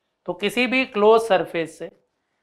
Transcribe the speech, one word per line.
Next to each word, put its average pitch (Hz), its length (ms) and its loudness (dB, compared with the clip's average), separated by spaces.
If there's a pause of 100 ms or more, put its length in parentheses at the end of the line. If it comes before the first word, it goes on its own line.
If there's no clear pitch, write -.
(280)
तो 180 60 -6
किसी 220 320 -2
भी 254 200 -2
क्लोज 214 360 4
सरफेस 165 560 -2
से 170 120 -14 (520)